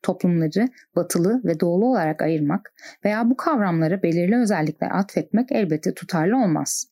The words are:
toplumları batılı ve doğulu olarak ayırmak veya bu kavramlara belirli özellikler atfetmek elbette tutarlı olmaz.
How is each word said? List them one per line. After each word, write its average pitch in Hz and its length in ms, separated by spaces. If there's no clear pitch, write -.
toplumları 180 640
batılı 196 480
ve 165 160
doğulu 180 260
olarak 170 360
ayırmak 151 500
veya 220 260
bu 269 60
kavramlara 190 640
belirli 175 340
özellikler 196 540
atfetmek 196 640
elbette 185 420
tutarlı 175 420
olmaz. 180 560